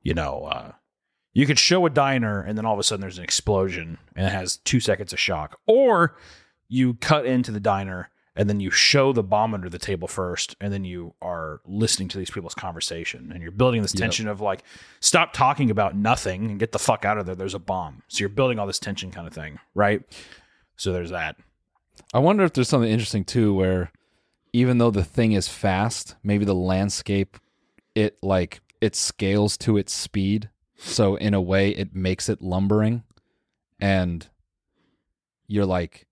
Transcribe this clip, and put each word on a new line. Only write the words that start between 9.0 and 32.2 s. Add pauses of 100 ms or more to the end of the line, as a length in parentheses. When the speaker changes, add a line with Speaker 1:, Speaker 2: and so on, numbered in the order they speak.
Speaker 1:
the
bomb
under
the
table
first,
and
then
you
are
listening
to
these
people's
conversation,
and
you're
building
this
Speaker 2:
Yep.
Speaker 1:
tension
of,
like, (380)
"Stop
talking
about
nothing
and
get
the
fuck
out
of
there.
There's
a
bomb."
So
you're
building
all
this
tension
kind
of
thing, (160)
right? (760)
So
there's
that. (800)
Speaker 2:
I
wonder
if
there's
something
interesting,
too,
where (600)
even
though
the
thing
is
fast,
maybe
the
landscape, (580)
it,
like, (180)
it
scales
to
its
speed. (340)
So
in
a
way,
it
makes